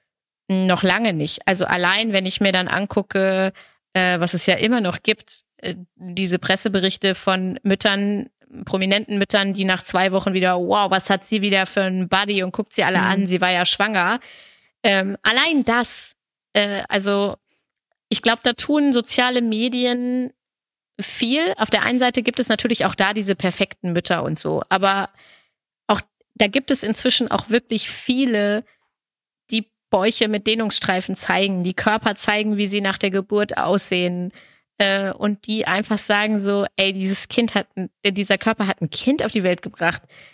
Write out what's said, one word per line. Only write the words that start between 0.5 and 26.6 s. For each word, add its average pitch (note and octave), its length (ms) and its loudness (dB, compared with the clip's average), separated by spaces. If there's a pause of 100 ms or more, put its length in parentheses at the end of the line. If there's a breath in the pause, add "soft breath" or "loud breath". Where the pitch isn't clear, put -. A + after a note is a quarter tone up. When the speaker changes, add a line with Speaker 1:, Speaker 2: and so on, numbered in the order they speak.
Speaker 1:
lange G3 300 2
nicht. D#3 340 -4
Also F3+ 180 0
allein, F#3+ 460 0
wenn F#3+ 140 0
ich F#3 160 -2
mir G3 100 4
dann F#3 160 0
angucke, F#3+ 840 0 (400 loud breath)
äh, F3+ 260 2
was F3 140 0
es F3 120 0
ja F#3 100 4
immer A#3+ 260 0
noch F3+ 200 -4
gibt, - 420 -4 (140)
äh, F3 180 -8 (200)
diese F3+ 440 -4
Presseberichte F#3+ 760 0
von F#3 480 -2
Müttern, G3+ 640 0 (360)
prominenten G3 520 0
Müttern, G3 360 2
die G3 120 -2
nach F#3 180 0
zwei F#3 280 0
Wochen F#3+ 220 0
wieder, F#3 240 2
„Wow, F#3+ 320 0
was F#3+ 200 0
hat F#3+ 160 0
sie G#3+ 160 -2
wieder G3 240 2
für G3 180 -2
einen F#3 240 -2
Body G3 360 0
und F#3 100 -4
guckt - 200 -6
sie G3 100 0
alle F3+ 160 2
Speaker 2:
Mhm. - 60 2
Speaker 1:
an, F#3+ 220 2
sie F3+ 140 0
war F#3 100 2
ja F3+ 140 2
schwanger.“ G3+ 540 0 (640 loud breath)
Ähm, G3 400 2
allein C4+ 420 2
das, - 500 0 (380)
äh, G3+ 340 -2
also G3+ 480 0 (720)
ich G#3 120 -2
glaub, A#3 220 0
da A#3+ 100 2
tun C#4+ 400 2
soziale B3 480 0
Medien B3 920 -2 (680)
viel. C#4+ 580 0
Auf G#3+ 120 -2
der G#3 140 2
einen A#3+ 160 0
Seite B3 240 0
gibt A#3+ 160 -2
es A#3+ 100 2
natürlich A3+ 360 0
auch F3+ 100 -2
da G3 180 0
diese G3+ 220 0
perfekten - 560 -2
Mütter E3+ 320 0
und D3+ 160 -2
so, D#3 300 -2
aber G3 400 0 (800 soft breath)
auch - 140 0 (340)
da G#3 120 4
gibt C4 240 -2